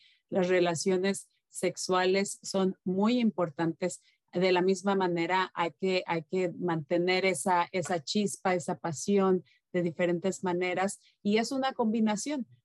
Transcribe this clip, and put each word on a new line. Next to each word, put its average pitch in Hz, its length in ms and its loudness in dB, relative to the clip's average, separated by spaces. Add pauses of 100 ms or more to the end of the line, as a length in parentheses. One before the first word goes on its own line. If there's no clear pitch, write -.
(300)
las 180 180 0
relaciones 185 800 0 (220)
sexuales 185 960 0
son 190 400 0
muy 208 360 2
importantes. 170 840 -2 (300)
De 185 200 2
la 180 100 4
misma 190 320 2
manera, 180 600 0
hay 170 240 -2
que, 185 260 0
hay 170 180 -4
que 185 360 -2
mantener 175 680 0
esa, 180 460 0
esa 180 320 -2
chispa, 196 500 -2
esa 180 240 -4
pasión 185 680 0 (300)
de 180 80 0
diferentes 175 600 -2
maneras, 180 560 -2 (220)
y 202 160 2
es 233 140 0
una 262 220 -2
combinación, 226 760 -2 (180)